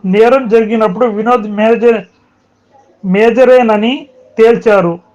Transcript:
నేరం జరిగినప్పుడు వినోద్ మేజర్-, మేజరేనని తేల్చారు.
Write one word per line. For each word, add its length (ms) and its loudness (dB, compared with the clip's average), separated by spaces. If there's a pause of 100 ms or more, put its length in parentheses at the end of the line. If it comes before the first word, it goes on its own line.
నేరం 440 2
జరిగినప్పుడు 580 0
వినోద్ 440 -2 (100)
మేజర్-, 460 0 (960)
మేజరేనని 1000 0 (320)
తేల్చారు. 600 0 (160)